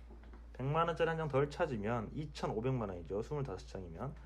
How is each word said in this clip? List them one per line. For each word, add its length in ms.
백만 360
원짜리 200
한 80
장 120
덜 200
찾으면 680
이천오백만 720
원이죠. 340
스물다섯 460
장이면. 460